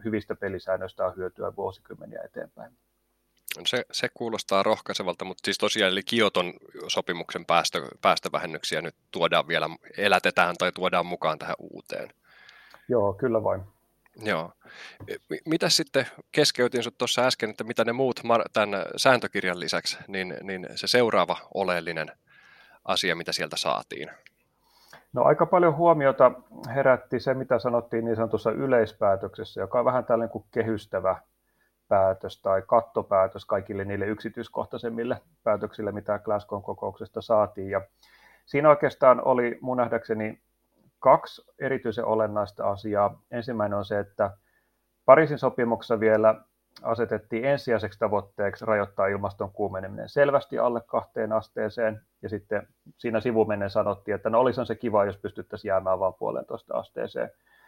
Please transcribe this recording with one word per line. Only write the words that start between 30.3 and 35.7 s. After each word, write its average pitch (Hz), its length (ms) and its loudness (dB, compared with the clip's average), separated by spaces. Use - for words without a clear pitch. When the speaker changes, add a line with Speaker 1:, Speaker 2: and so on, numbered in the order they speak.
Speaker 1:
kuin 110 200 -12
kehystävä 101 640 -2
päätös 95 540 0
tai 95 260 0
kattopäätös 101 800 0
kaikille 98 400 -4
niille 101 200 -4
yksityiskohtaisemmille 117 1160 -6
päätöksille, 104 480 -2